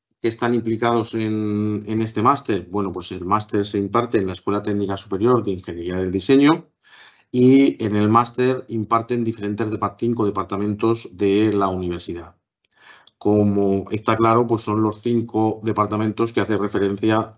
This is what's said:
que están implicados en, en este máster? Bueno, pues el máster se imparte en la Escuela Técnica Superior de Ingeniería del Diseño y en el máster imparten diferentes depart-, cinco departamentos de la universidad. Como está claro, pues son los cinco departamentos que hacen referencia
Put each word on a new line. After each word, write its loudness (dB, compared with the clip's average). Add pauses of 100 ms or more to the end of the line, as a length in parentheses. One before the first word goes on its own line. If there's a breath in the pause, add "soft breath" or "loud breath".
(200)
que 0
están -2
implicados 0
en, -2
en -2
este -2
máster? 0
Bueno, -2
pues -8
el -8
máster -2
se -4
imparte 0
en 0
la -4
Escuela -4
Técnica -4
Superior 0
de -4
Ingeniería -8
del -2
Diseño 4 (640 soft breath)
y 6
en 0
el 2
máster 2
imparten -2
diferentes -4
depart-, -4
cinco 0
departamentos -2
de 2
la 0
universidad. -8 (800 soft breath)
Como 2
está -2
claro, 4
pues 0
son 0
los -2
cinco 0
departamentos 0
que 2
hacen 0
referencia 0